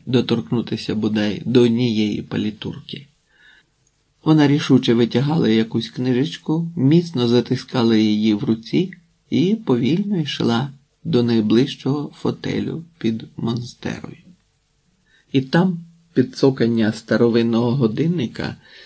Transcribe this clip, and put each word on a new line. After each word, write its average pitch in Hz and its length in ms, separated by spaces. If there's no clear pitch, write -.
доторкнутися 117 880
бодай 107 500
до 120 160
однієї 113 600
палітурки, - 880
вона 156 240
рішуче 135 460
витягала 120 560
якусь 113 400
книжечку, 151 880
міцно 139 520
затискала 120 680
її 107 380
в 104 100
руці 143 480
і 175 260
повільно 175 640
йшла 131 500
до 120 200
найближчого 120 880
фотелю - 640
під 113 260
монстерою. - 800
І 135 100
там, 170 380
під - 220
цокання 117 580
старовинного 117 800
годинника, 135 800